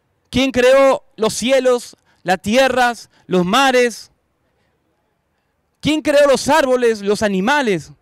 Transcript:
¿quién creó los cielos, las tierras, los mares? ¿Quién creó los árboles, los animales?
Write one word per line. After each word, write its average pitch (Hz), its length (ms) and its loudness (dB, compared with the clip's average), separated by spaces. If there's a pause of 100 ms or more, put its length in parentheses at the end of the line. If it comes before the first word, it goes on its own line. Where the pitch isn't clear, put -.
(300)
¿quién 262 200 -2
creó 262 520 2 (140)
los 214 160 -2
cielos, 254 640 -2 (260)
las 180 200 -4
tierras, 247 640 -2 (180)
los 180 200 -2
mares? 247 640 0 (1700)
¿Quién 311 220 -4
creó 294 240 2
los 262 220 0
árboles, 254 540 0
los 202 200 -2
animales? 202 800 -2